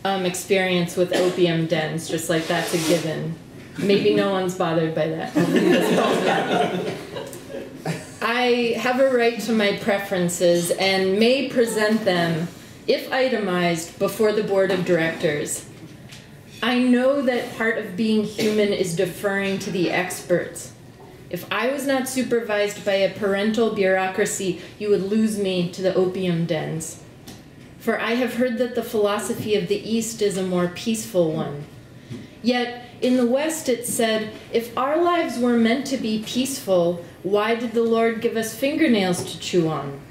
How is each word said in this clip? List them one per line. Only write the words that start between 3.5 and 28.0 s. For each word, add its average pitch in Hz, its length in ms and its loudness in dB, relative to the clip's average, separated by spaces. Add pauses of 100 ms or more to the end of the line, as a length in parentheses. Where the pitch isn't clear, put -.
Maybe 202 360 4
no 202 160 2
one's 185 260 0
bothered 165 380 0
by 160 140 0
that. 160 280 -6
<laughs> - 1600 2 (1300)
I 240 560 2
have 247 220 0
a 269 100 6
right 233 300 2
to 233 120 -2
my 202 260 2
preferences 175 920 2
and 190 460 2
may 254 300 4
present 220 560 2
them, 170 440 0 (380)
if - 260 0
itemized, 190 840 0
before 208 340 2
the 214 100 0
board 190 280 2
of 180 140 0
directors. 165 800 0 (960)
I 247 160 2
know 254 440 4
that 240 340 -2
part 226 220 0
of 190 180 -8
being 220 280 2
human 214 460 0
is 180 240 0
deferring 196 680 -2
to 202 100 -8
the 175 200 0
experts. - 840 -2 (580)
If 175 200 -10
I 220 220 0
was 277 140 -4
not 262 220 0
supervised 214 760 -2
by 196 100 2
a 190 200 2
parental 214 600 0
bureaucracy, 190 840 0 (180)
you 208 120 -2
would 190 140 4
lose 208 340 2
me 185 320 0
to - 100 -12
the 185 140 2
opium 180 500 2
dens. 156 580 -6 (760)
For 220 200 -2
I 226 180 -2